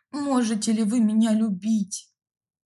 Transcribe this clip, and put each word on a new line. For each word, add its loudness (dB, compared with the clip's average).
Можете -2
ли 0
вы 0
меня 4
любить? -2